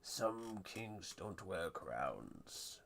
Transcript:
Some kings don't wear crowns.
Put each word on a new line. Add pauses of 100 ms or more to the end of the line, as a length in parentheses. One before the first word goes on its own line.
Some
kings
don't
wear
crowns.